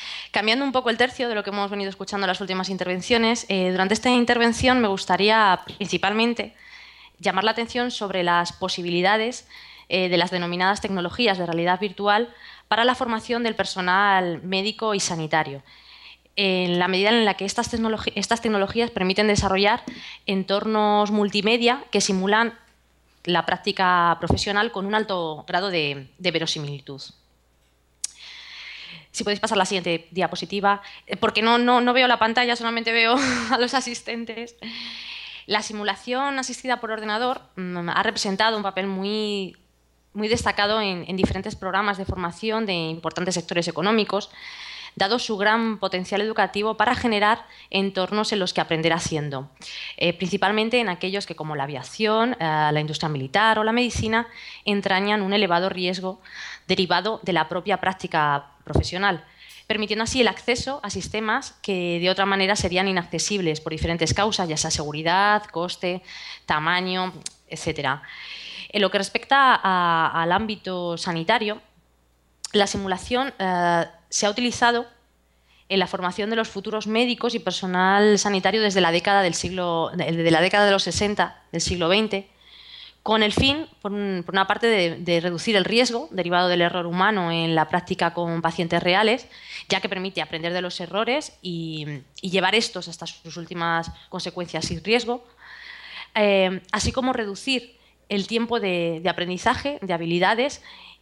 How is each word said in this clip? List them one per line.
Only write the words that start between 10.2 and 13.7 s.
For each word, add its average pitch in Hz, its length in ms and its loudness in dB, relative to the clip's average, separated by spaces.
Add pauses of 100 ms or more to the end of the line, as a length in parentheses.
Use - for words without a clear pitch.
denominadas 180 520 0
tecnologías 190 580 0
de 175 80 -2
realidad 170 320 0
virtual 208 520 0 (360)
para 214 180 2
la - 80 4
formación 233 480 -2
del 226 140 -2
personal 185 880 2